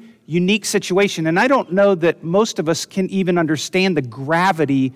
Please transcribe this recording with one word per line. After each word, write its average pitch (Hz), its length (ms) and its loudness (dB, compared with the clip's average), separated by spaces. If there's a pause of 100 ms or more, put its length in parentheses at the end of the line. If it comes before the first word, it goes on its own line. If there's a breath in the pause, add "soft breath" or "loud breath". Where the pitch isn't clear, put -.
(240 loud breath)
unique 180 400 0
situation. 185 640 -2
And 165 120 0
I 226 80 2
don't 240 260 0
know 202 220 4
that 165 300 -2
most 196 340 0
of 160 120 -2
us - 160 -4
can 190 240 -4
even 185 260 0
understand 170 640 0
the 147 40 -2
gravity 139 920 0